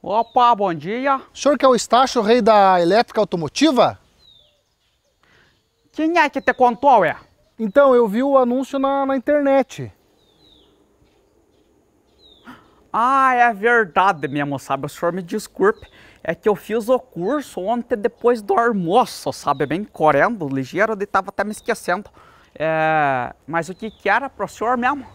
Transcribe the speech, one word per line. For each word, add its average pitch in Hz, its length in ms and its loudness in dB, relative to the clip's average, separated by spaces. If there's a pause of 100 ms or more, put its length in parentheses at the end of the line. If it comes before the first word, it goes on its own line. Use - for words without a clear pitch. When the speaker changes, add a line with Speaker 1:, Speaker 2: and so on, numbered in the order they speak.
Speaker 1:
Opa, 233 500 2
bom 196 200 -2
dia. 233 420 -4 (180)
Speaker 2:
O - 40 -20
senhor 285 200 2
que - 60 -2
é 269 40 6
o 262 60 6
Estácio, 247 480 0
rei 226 200 2
da 196 400 6
elétrica 208 400 0
automotiva? 185 760 0 (2000)
Speaker 1:
Quem 320 240 -2
é 302 120 2
que 269 120 -6
te 240 120 -2
contou, 247 520 2
é? 143 100 -2 (420)
Speaker 2:
Então, 254 380 2
eu 240 100 4
vi 214 160 -2
o 277 160 2
anúncio 254 400 0
na, 277 280 -2
na 269 100 -2
internet. 269 760 0 (3000)
Speaker 1:
Ah, 262 420 2
é 240 200 2
verdade 190 760 0
mesmo, 143 320 -6
sabe? 139 260 -6
O 143 40 -10
senhor 170 240 -4
me 190 80 -8
desculpe. - 680 -4 (340)
É 170 140 -6
que - 140 -2
eu 202 80 0
fiz 220 320 -6
o 254 100 2
curso 233 640 -8
ontem 233 340 -4
depois 233 460 -2
do 196 180 0
almoço, 208 720 0
sabe? 143 340 -4
Bem 170 200 -6
correndo, 160 640 0
ligeiro, 175 520 -4
e 202 40 -4
tava 190 240 -4
até 208 160 -6
me 208 60 -8
esquecendo. 208 580 -6 (440)
É, 156 800 -2 (140)
mas 165 220 -6
o 190 40 -12
que 220 160 -12
que - 200 -8
era 254 200 0
pro 196 200 -8
senhor 240 260 -2
mesmo? 254 400 -4